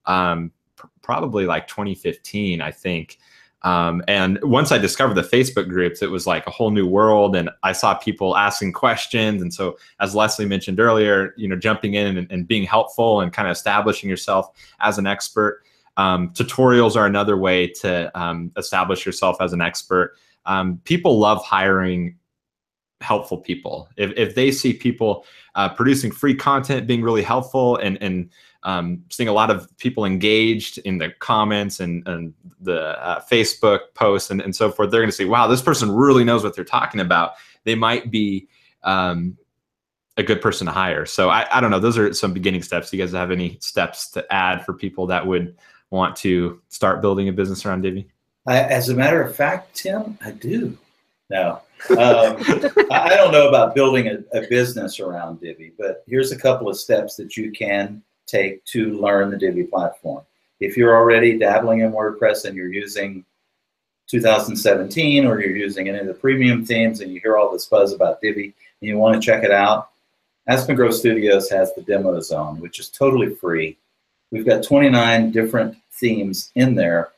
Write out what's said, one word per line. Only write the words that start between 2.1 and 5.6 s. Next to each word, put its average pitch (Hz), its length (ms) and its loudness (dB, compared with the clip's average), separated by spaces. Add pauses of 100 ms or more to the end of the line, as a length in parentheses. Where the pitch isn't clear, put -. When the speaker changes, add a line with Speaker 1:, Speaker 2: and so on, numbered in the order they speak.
Speaker 1:
I 76 100 -8
think. 85 460 -8 (460)
Um, 87 460 0
and 95 340 2
once 147 300 2
I 120 40 4
discovered 104 380 0
the 87 60 4
Facebook 120 480 0